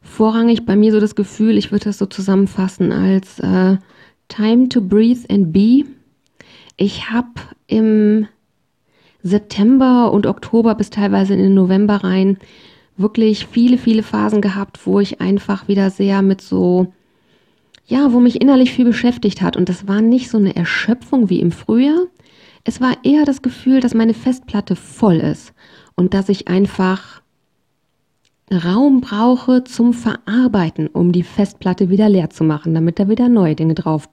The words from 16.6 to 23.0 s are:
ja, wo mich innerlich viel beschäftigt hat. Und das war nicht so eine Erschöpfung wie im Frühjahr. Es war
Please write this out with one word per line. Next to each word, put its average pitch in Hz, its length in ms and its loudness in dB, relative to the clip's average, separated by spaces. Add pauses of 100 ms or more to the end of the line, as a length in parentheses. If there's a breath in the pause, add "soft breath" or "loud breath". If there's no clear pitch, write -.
ja, 269 260 0
wo 240 80 2
mich 247 220 2
innerlich 262 300 4
viel 254 140 0
beschäftigt 240 560 -2
hat. 170 140 -2
Und 180 140 -2
das 190 180 -8
war 202 140 0
nicht 247 280 0
so 226 80 -2
eine 196 180 0
Erschöpfung 214 760 -2
wie 180 100 0
im 175 120 0
Frühjahr. 277 540 0 (580 soft breath)
Es - 180 -6
war 254 220 -2